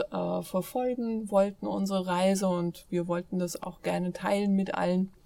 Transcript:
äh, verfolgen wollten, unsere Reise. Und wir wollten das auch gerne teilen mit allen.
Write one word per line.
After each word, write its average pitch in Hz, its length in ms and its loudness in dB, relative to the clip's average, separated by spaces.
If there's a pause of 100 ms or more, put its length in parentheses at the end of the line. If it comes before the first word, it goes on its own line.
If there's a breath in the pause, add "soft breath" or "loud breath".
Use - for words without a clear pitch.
(120)
äh, 180 300 -2
verfolgen 226 880 -2
wollten, 202 380 2
unsere 196 400 0
Reise. 190 400 2
Und 175 420 0
wir 175 180 0
wollten 180 320 -2
das 175 220 -4
auch - 200 -10
gerne 175 320 -2
teilen 202 400 2
mit 196 220 2
allen. 185 360 2 (140)